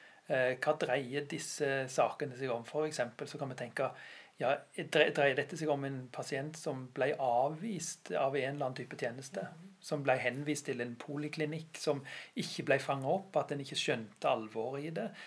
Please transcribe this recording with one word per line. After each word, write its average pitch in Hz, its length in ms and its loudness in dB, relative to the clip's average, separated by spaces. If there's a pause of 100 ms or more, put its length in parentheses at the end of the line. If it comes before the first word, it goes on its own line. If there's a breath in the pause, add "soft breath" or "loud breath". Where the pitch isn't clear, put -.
(280 soft breath)
Eh, 127 300 4
hva 151 200 2
dreier 135 520 0
disse 135 600 0
sakene 131 480 0
seg 131 160 -2
om? 117 120 -4
For 151 200 0
eksempel 135 420 -2
så 143 120 -8
kan 139 100 -4
vi 127 60 -8
tenke, 131 340 -2 (480 loud breath)
ja, 135 200 4 (180)
dre-, 151 380 6
dreier 139 220 6
dette 135 220 -2
seg 156 120 0
om 139 160 2
en 131 280 -6
pasient 143 440 -4
som 131 360 -6
ble 135 240 2
avvist 156 920 0
av 139 240 2
en 139 200 0
eller 143 100 0
annen 131 120 -4
type 123 220 -8
tjeneste, 131 480 -4 (340)
som 147 220 -2
ble 135 140 6
henvist 139 480 0
til 127 160 -2
en 120 140 -4
poliklinikk, 151 840 -4
som 139 260 0 (320 loud breath)
ikke - 300 -2
ble 135 140 6
fanget 135 300 0
opp, 190 320 2
at - 100 -2
en 143 100 -2
ikke 135 160 -6
skjønte 123 520 0
alvoret 117 560 0
i 165 100 -6
det, 208 140 -2 (180 loud breath)